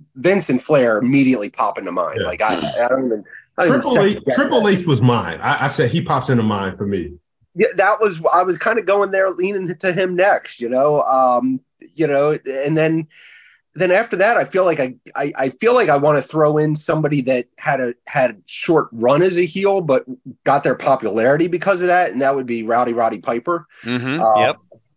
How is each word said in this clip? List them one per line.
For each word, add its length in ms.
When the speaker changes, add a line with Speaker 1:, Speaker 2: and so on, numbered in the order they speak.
Speaker 1:
Vince 340
and 120
Flair 380
immediately 500
pop 300
into 120
mind. 300
Speaker 2:
Yeah. 60
Speaker 1:
Like, 140
I, 120
I 20
don't 200
even, 160
I 80
don't 40
even 120
Speaker 2:
Triple 180
H, 140
Speaker 1:
second 120
guess 100
Speaker 2:
Triple 260
Speaker 1:
that. 180
Speaker 2:
H 60
was 160
mine. 400
I, 240
I 40
said 200
he 120
pops 280
into 140
mind 340
for 80
me. 300
Speaker 1:
Yeah, 120
that 220
was, 220
I 120
was 140
kinda 260
going 280
there, 200
leaning 440
to 180
him 220
next, 460
you 80
know, 340
um, 560
you 120
know, 380
and 320
then, 300
then 140
after 240
that, 220
I 80
feel 180
like 160
I, 160
I, 180
I 140
feel 260
like 140
I 80
wanna 240
throw 360
in 180
somebody 480
that 240
had 240
a, 120
had 240
a 140
short 480
run 280
as 160
a 80
heel, 360
but 240
got 180
their 120
popularity 720
because 320
of 60
that, 240
and 100
that 120
would 120
be 180
Rowdy 300
Roddy 260
Piper. 480
Speaker 3:
Mm-hmm. 380
Speaker 1:
Um, 180
Speaker 3:
Yep. 180